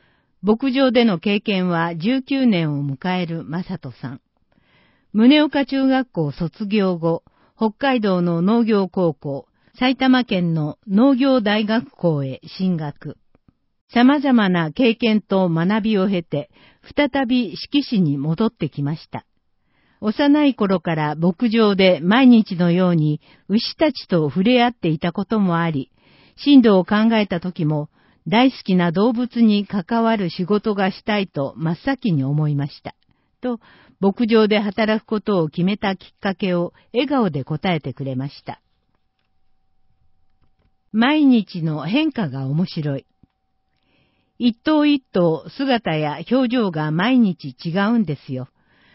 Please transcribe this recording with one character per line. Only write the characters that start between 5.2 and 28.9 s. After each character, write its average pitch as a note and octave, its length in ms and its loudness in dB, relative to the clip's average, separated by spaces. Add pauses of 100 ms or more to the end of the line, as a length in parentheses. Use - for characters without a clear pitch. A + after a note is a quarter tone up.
岡 C#4+ 220 0
中 C4+ 220 -2
学 C4 240 0
校 D3+ 220 -4
卒 F#3 340 -8
業 F#3+ 320 0
後、 E3 260 -4 (320)
北 A3 160 -2
海 C4 280 -2
道 F#3+ 220 0
の E3+ 200 0
農 A3+ 220 2
業 G3+ 240 0
高 F3 260 -2
校、 C#3 340 -12 (300)
埼 B3+ 180 0
玉 B3+ 280 2
県 F3 300 -2
の D3+ 320 -4
農 A#3 280 4
業 C4 260 2
大 G#3 260 -2
学 A3+ 240 -4
校 D3+ 340 -2
へ C3 160 -10 (180)
進 F#3 180 -2
学。 D3+ 400 -10 (720)
様 B3+ 280 4
々 B3 320 2
な E3+ 200 0
経 A#3 240 2
験 A3 280 0
と F#3+ 260 0
学 F3 340 0
び G#3+ 160 0
を F#3 100 0
経 F3+ 140 -2
て、 - 280 -8 (460)
再 C#4 300 -2
び A3+ 300 -2
志 - 140 -16
木 C#4+ 120 0
市 G#3+ 180 -2
に C#3+ 180 0
戻 D#3+ 280 -2
っ A3+ 60 -2
て D#3 160 -8
き - 140 -8
ま D3 140 -4
し - 140 -20
た。 - 140 -14 (760)
幼 C#4+ 440 2
い C#4 100 2
頃 F#3+ 260 0
か E3 140 -4
ら D3+ 220 -4
牧 F3+ 340 0
場 G#3 240 2
で F#3 280 4
毎 A#3 260 4
日 A3 260 6
の F3 160 2
よ F3+ 200 2
う F3 40 2
に D3+ 260 0 (280)
牛 - 280 -4
た D#4 160 2
ち - 140 -14
と D#3 220 0
触 F#3 160 -2
れ B3 180 4
合 A#3+ 60 2
っ B3 40 -4
て - 160 -4
い D#3+ 100 -2
た F3 140 -4
こ G3+ 120 -6
と A3 160 -2
も F3 180 0
あ E3+ 120 0
り、 D#3 200 -6 (460)
進 C#4 260 6
路 A3 80 6
を F#3 140 4
考 A3 300 2
え G#3+ 120 2
た F3 140 -6
時 F3+ 240 -6
も、 D3+ 240 -2 (380)
大 A#3+ 260 2
好 - 60 -18
き F#3 180 -2
な F3 160 2